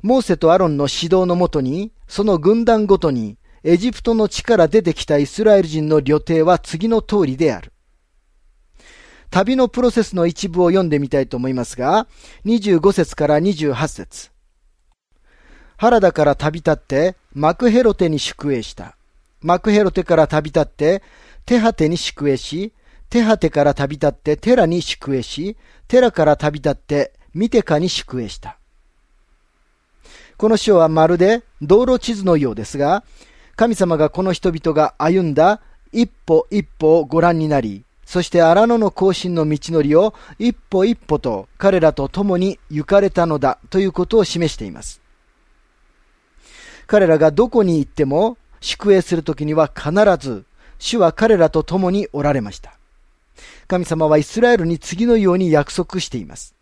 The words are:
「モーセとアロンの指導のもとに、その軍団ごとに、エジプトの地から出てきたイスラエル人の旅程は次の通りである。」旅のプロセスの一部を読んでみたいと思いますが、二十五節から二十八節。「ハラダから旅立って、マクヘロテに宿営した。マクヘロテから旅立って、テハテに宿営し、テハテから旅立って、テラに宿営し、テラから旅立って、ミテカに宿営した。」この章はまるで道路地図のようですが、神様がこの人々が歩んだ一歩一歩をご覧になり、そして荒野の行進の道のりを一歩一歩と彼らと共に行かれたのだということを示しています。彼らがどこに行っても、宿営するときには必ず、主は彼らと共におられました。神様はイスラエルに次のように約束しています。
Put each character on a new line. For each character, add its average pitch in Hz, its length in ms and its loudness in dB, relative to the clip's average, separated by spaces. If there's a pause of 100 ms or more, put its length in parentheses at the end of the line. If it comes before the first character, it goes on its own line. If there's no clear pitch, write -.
「モ 240 220 0
ー - 20 -8
セ 185 100 0
と 160 160 2
ア 185 60 6
ロ 185 100 2
ン 151 80 -2
の 143 160 0
指 170 240 -2
導 185 120 2
の 175 80 0
も 175 120 0
と 147 140 -2
に、 160 300 -6 (160)
そ - 160 -6
の 190 160 0
軍 220 260 2
団 220 220 2
ご 190 100 4
と 156 140 0
に、 110 260 -6 (260)
エ 170 140 2
ジ 233 140 -2
プ - 100 -14
ト 226 140 -2
の 214 120 0
地 - 140 -8
か 226 160 2
ら 165 100 4
出 214 140 2
て 165 140 -2
き - 100 -12
た 147 120 0
イ 143 100 0
ス - 160 -8
ラ 214 140 6
エ 196 40 4
ル 165 60 -2
人 156 220 -4
の 156 100 4
旅 143 200 0
程 160 260 0
は 175 120 4
次 175 300 -8
の 226 160 0
通 202 240 0
り 131 100 -6
で 147 160 0
あ 85 80 -10
る。」 - 100 -20 (1600)
旅 202 240 0
の 262 120 2
プ 247 160 -4
ロ 240 80 2
セ 233 100 0
ス 196 140 -6
の 170 100 0
一 170 220 -6
部 175 160 0
を 170 60 4
読 185 140 2
ん 165 60 -2
で 147 80 0
み 143 100 -4
た 139 140 0
い 127 60 -4
と 127 100 -10
思 123 120 -6
い 131 40 -4
ま 127 100 -4
す - 140 -12
が、 143 300 -2 (360)
二 226 160 0
十 196 200 0
五 190 120 2
節 175 240 -2
か 147 120 -2
ら 151 120 2
二 190 140 0
十 151 200 -2
八 143 140 -4
節。 - 440 -16 (1500)
「ハ 233 140 2
ラ 226 80 4
ダ 185 120 4
か 151 140 0
ら 139 100 2
旅 151 240 -6
立 160 120 -2
っ 147 60 0
て、 160 380 -2 (180)
マ 151 200 0
ク 247 160 0
ヘ 240 140 2
ロ 208 100 2
テ 175 160 0
に 151 80 -2
宿 - 360 -6
営 113 100 -4
し - 100 -16
た。 - 240 -20 (440)
マ 175 180 0
ク 220 120 -2
ヘ 208 120 2
ロ 185 80 0
テ 185 120 -4
か 170 120 0
ら 156 120 4
旅 151 220 -4
立 170 100 -2
っ 147 60 0
て、 170 380 -2 (420)
テ 240 140 0
ハ 226 140 0
テ 156 160 0
に 170 80 -4
宿 - 300 -6
営 135 100 0
し、 190 360 -10 (360)
テ 240 120 0
ハ 214 160 2
テ 160 140 -2
か 143 120 0
ら 143 120 2
旅 143 220 -6
立 151 100 -2
っ 139 40 2
て、 - 240 -4
テ 247 200 2
ラ 208 100 4
に 170 160 -2
宿 - 340 -8
営 123 60 -4
し、 175 340 -10 (320)
テ 247 140 4
ラ 240 100 2
か 156 140 0
ら 147 100 4
旅 151 240 -4
立 147 100 -2
っ 139 60 -2
て、 - 380 -4 (200)
ミ 208 180 -2
テ 226 100 2
カ 151 160 -2
に 175 100 -2
宿 - 340 -8
営 107 80 -10
し - 100 -16
た。」 - 180 -18 (1800)
こ 214 120 0
の 220 80 4
章 202 200 2
は 160 120 6
ま 156 160 4
る 175 120 2
で 208 260 2 (180)
道 185 240 4
路 254 140 0
地 233 160 -6
図 196 100 -8
の 175 120 2
よ 135 140 -2
う 98 40 -10
で 107 100 -10
す 139 140 -12
が、 165 240 0 (520)
神 226 200 0
様 170 220 0
が 151 120 2
こ 185 140 -6
の 185 100 -2
人 175 200 -2
々 160 200 -4
が 151 240 0
歩 175 240 0
ん 156 140 -2
だ 185 260 4 (300)
一 233 160 0
歩 - 420 0
一 202 140 -2
歩 160 340 2
を 156 80 0
ご 156 160 -2
覧 170 160 2
に 156 100 -2
な 143 140 0
り、 104 220 -10 (260)
そ 180 140 -2
し - 80 -10
て 175 100 4
荒 175 240 6
野 233 140 0
の 208 100 0
行 190 240 0
進 180 220 -6
の 156 120 0
道 151 120 -2 (120)
の 160 120 2
り 147 120 0
を 208 200 4 (240)
一 233 140 0
歩 - 300 -4
一 233 120 0
歩 147 240 -4
と 104 280 -6 (120)
彼 190 200 2
ら 156 140 4
と 135 160 -6
共 196 280 -2
に 185 200 -2 (140)
行 151 120 -6
か 202 180 2
れ 196 100 0
た 170 160 0
の 151 100 -2
だ 131 220 -2 (100)
と 190 100 -2
い 196 60 0
う 185 60 -2
こ 180 160 -4
と 226 100 0
を 208 60 4
示 165 280 -4
し - 60 -14
て 113 80 -12
い 92 60 -14
ま 64 100 -18
す。 - 180 -18 (1900)
彼 202 180 4
ら 160 140 4
が 156 100 4
ど 208 200 0
こ 233 120 2
に 175 160 2
行 139 100 -2
っ - 40 -20
て 151 140 -2
も、 185 320 0 (240)
宿 - 340 0
営 185 60 2
す - 140 -4
る 165 60 -4
と 147 140 -6
き 151 100 -8
に 151 80 -4
は 156 180 0
必 - 200 -8 (280)
ず、 123 260 -10 (340)
主 - 180 -6
は 175 160 2
彼 220 240 2
ら 160 140 4
と 160 100 0
共 180 300 -2
に 196 200 -2
お 143 120 -6
ら 147 100 0
れ 131 80 -2
ま 101 100 -10
し - 60 -18
た。 - 220 -20 (880)
神 180 180 -2
様 160 220 -2
は 151 100 4
イ 151 60 2
ス - 180 -4
ラ 240 120 6
エ 226 40 4
ル 170 80 -2
に 165 140 -4
次 190 260 -6
の 240 100 4
よ 196 180 2
う 185 40 0
に 180 140 0
約 147 200 2
束 185 280 -6
し - 100 -8
て 127 80 -10
い 95 80 -10
ま 65 100 -20
す。 - 260 -20